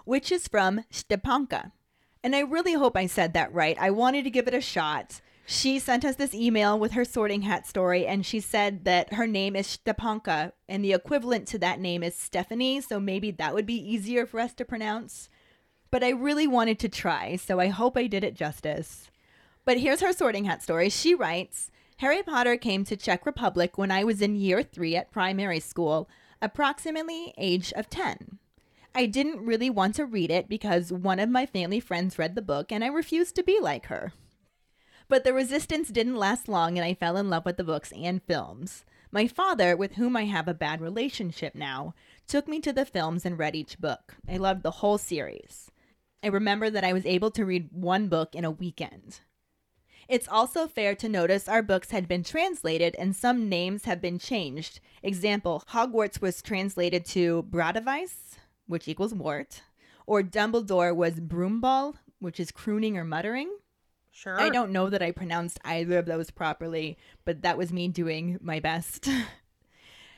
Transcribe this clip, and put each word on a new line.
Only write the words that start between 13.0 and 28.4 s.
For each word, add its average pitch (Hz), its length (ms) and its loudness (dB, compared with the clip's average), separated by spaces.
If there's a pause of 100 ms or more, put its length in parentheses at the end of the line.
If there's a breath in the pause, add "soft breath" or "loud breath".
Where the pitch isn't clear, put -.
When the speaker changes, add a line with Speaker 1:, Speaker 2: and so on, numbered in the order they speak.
Speaker 1:
maybe 196 320 -2
that 156 240 -2
would 214 100 0
be 208 260 -4
easier 233 360 0
for 226 120 -6
us 233 160 -2
to 247 100 -6
pronounce. 220 600 -6 (640 soft breath)
But 254 140 2
I 247 60 4
really 285 380 2
wanted 226 320 4
to 226 100 -2
try, 151 480 -2
so 185 220 0
I 180 100 4
hope 233 280 2
I 247 80 2
did 196 180 -2
it - 120 -4
justice. - 760 -6 (560 soft breath)
But 247 140 4
here's 277 220 2
her 359 120 4
Sorting 214 320 2
Hat 185 160 -2
story. 175 280 2
She 339 260 4
writes, 180 560 -4 (260 soft breath)
Harry 294 240 2
Potter 247 340 2
came 202 300 0
to - 120 -4
Czech - 280 -2
Republic 180 540 0
when 196 100 0
I 190 140 2
was 214 180 2
in 208 140 2
year 196 260 4
three 165 340 -2
at - 160 -2
primary 190 500 0
school, 160 460 0 (340 soft breath)
approximately 320 960 -2
age 185 360 0
of - 160 -6
ten. - 480 -6 (560 soft breath)